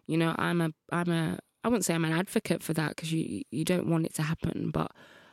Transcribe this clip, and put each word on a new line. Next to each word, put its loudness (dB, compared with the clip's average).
You 0
know, 4
I'm 2
a, 2
I'm 0
a, 0
I -2
wouldn't 2
say 2
I'm 2
an 0
advocate 0
for -2
that 0
'cause -8
you, -2
you -2
don't 2
want 2
it -8
to -2
happen. -2
But -2